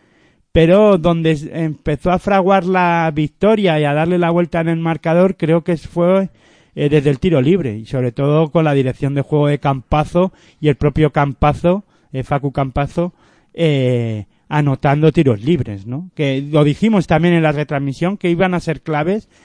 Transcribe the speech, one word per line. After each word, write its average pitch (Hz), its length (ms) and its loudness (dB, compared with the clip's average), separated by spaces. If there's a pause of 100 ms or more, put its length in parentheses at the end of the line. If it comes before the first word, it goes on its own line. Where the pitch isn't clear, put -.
(520)
pero 190 440 6
donde 165 360 0
s-, 151 200 -6
empezó 160 600 -4
a 185 80 2
fraguar 196 440 2
la 175 480 0
victoria 165 680 0
y 147 40 0
a 143 80 0
darle 165 260 0
la 170 120 0
vuelta 170 300 0
en 165 80 -2
el 165 100 -2
marcador, 165 580 0
creo 160 280 0
que 170 120 -2
fue, 180 540 0 (460)
eh, 147 120 0
desde 147 220 2
el 139 80 0
tiro 165 220 0
libre, 135 360 0
y 113 100 -14
sobre 127 260 -4
todo 147 400 0
con 165 120 2
la 147 100 0
dirección 139 400 -2
de 139 80 -2
juego 147 260 0
de 147 100 -2
Campazo 151 760 -2 (280)
y 151 80 0
el 143 80 2
propio 147 360 0
Campazo, 147 720 0 (280)
eh, 131 120 -6
Facu 139 260 -4
Campazo, 143 640 -4 (420)
eh, 123 720 0 (220)
anotando 147 640 2
tiros 127 320 2
libres, 117 420 -4
¿no? 156 300 -10
Que 139 260 -4
lo 147 220 0
dijimos 180 420 0
también 175 280 2
en 160 100 2
la 151 80 2
retransmisión, 143 640 -4
que 175 140 -4
iban 180 240 -2
a 170 40 -2
ser 156 240 -8
claves. 165 460 -4 (160)